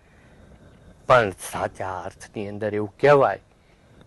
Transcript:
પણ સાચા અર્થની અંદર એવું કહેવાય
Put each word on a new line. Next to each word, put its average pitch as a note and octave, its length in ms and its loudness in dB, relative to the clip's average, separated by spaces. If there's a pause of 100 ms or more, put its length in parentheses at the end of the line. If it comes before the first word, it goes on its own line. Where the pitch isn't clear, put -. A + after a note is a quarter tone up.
(1080)
પણ A#2+ 240 4 (100)
સાચા F#2+ 600 -8
અર્થની G2 460 -14
અંદર G#2 260 -8
એવું G#2 260 -6
કહેવાય C3+ 420 4 (640)